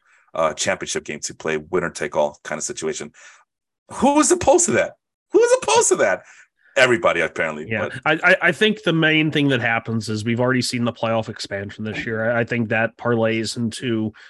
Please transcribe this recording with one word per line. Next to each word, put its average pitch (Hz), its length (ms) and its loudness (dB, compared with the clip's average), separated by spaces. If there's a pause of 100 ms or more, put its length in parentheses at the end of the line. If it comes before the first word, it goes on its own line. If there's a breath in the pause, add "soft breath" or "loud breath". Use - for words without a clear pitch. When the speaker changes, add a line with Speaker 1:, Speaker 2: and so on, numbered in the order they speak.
(340 soft breath)
Speaker 1:
uh, 80 200 0
championship - 500 -4
game 76 160 -10
to - 140 -10
play, 78 220 -4
winner 82 320 -4
take 76 280 -8
all 76 260 -2
kind 78 160 -8
of 76 60 -8
situation. 76 480 -8 (800 loud breath)
Who's 285 380 2
opposed 349 360 4
to 139 60 0
that? 92 220 2 (380)
Who's 466 200 6 (100)
opposed 440 280 2
to 370 60 4
that? 101 280 0 (520 loud breath)
Everybody, 113 440 4
apparently. 80 500 -4
Speaker 2:
Yeah, 107 180 -2 (160)
Speaker 1:
But 160 200 0
Speaker 2:
I, 180 80 6
I, 185 40 4 (120)
I 180 40 2
think 214 300 0
the 175 100 2
main 156 380 2
thing 143 180 2
that 127 120 2
happens 113 500 -2
is 107 140 -4
we've 117 160 0
already 123 220 2
seen 120 220 -4
the 117 80 -2
playoff 113 360 -2
expansion 101 560 -10
this 98 200 -8
year. 113 280 -2
I, 117 80 0
I 117 40 0
think 117 240 -2
that 113 300 -2
parlays 113 580 0
into 113 560 -4 (180 loud breath)